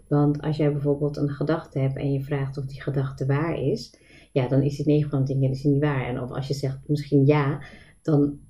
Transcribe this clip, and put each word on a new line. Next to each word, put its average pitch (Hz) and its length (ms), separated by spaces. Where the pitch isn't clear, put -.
Want 147 340
als 151 160
jij 147 140
bijvoorbeeld 143 460
een 143 120
gedachte 147 500
hebt 135 180
en 139 160
je 139 80
vraagt 139 360
of 135 80
die - 160
gedachte 135 440
waar 147 360
is, 190 380
ja, 127 160
dan 135 140
is 143 140
die 147 100
negen 151 240
van 139 100
de 131 60
tien 135 140
keer 131 100
is 135 120
die 143 100
niet 143 120
waar. 135 240
En 123 140
of 127 100
als 131 160
je 147 60
zegt 135 340
misschien 147 380
ja, 147 380
dan 143 380